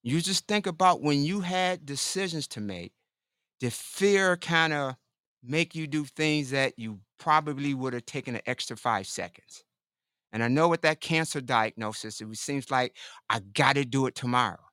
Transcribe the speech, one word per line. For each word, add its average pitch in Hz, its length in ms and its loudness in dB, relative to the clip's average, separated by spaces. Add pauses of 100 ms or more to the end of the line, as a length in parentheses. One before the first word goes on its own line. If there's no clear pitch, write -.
You 135 160 2
just 180 260 -2
think 208 220 0
about 180 340 4
when 143 220 2
you 196 160 -2
had 180 440 -2
decisions 160 640 -4
to 113 120 -10
make, 95 320 -8 (680)
did 123 140 -2
fear 190 640 2
kinda 156 600 2 (460)
make 160 320 -2
you 160 140 -4
do 147 160 -2
things 151 460 0
that 135 280 0
you 110 220 -8 (180)
probably 147 560 2
would 131 180 -4
have 120 140 -8
taken 127 300 -6
an - 100 -8
extra 123 300 -6
five 104 320 -2
seconds? - 560 -12 (680)
And 113 120 0
I 117 40 2
know 151 200 4
with 165 140 0
that 156 180 2
cancer 160 400 -2
diagnosis, 110 800 -4
it 110 160 -10
seems 139 340 -6
like, 127 260 0 (320)
"I 110 120 -2
gotta 135 440 2
do 131 220 2
it - 80 -4
tomorrow." 123 460 0 (120)